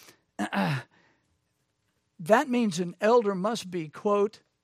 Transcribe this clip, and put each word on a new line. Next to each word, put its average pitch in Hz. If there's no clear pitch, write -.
<clears throat> -
"That 190
means 226
an 180
elder 214
must 190
be," 170
quote, 208